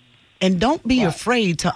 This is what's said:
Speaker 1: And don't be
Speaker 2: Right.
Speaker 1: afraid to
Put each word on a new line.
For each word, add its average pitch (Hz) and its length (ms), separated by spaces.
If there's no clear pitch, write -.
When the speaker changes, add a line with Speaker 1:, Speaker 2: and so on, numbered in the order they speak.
Speaker 1:
And 185 200
don't 269 280
be 254 120
Speaker 2:
Right. 202 80
Speaker 1:
afraid 196 520
to - 160